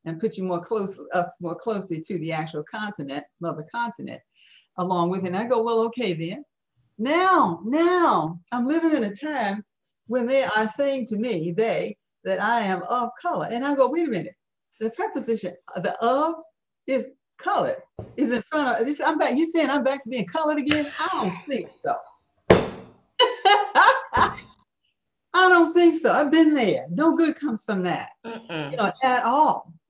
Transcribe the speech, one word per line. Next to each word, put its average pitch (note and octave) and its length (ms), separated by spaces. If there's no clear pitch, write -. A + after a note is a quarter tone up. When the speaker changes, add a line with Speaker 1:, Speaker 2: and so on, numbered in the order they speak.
Speaker 1:
and E3 140
put A3 180
you F#3 60
more F3 160
close, G3 380
us F3 180
more E3 140
closely F3 460
to F3 180
the D#3+ 140
actual D#3 300
continent, D3 640
mother D#3 340
continent, A#3 460
along F3+ 320
with F#3 140
it." F#3 40
And F3+ 80
I A3+ 100
go, A#3 160
"Well, A3+ 240
okay A3+ 260
then." E3+ 320
Now, C#4 680
now C4 760
I'm A#3+ 140
living D#4+ 260
in B3+ 120
a G3+ 100
time G#3+ 500
when A#3 200
they C4 180
are G#3+ 240
saying C4+ 380
to G#3+ 100
me, F#3+ 360
they, F#3+ 440
that F#3+ 180
I A3+ 180
am F#3+ 240
of A#3+ 260
color. B3 300
And A#3+ 140
I C#4+ 100
go, C4 140
"Wait E4 200
a - 20
minute. F3+ 260
The A3 100
preposition, A#3 640
the F#3 180
of D4 300
is B3+ 220
color, F4 380
is B3 140
in A3+ 180
front C#4+ 300
of A#3 60
this. D4 140
I'm D#4 180
back. - 180
You E4 100
saying D#4+ 240
I'm C#4 140
back C4+ 200
to A3 60
being A#3 160
colored D#4 320
again? D4 280
I D#4+ 140
don't G3+ 180
think C4 220
so." - 120
<laughs> - 1900
I F#4 160
don't E4+ 240
think F4 280
so. G#3 120
I've C#4+ 200
been D#4 220
there. G#3 360
No D4+ 260
good D#4+ 220
comes A#3 260
from G3 200
that, D#3 240
Speaker 2:
Mm-mm. E3 460
Speaker 1:
you B3+ 40
know, G3+ 140
at B3+ 200
all. C4+ 480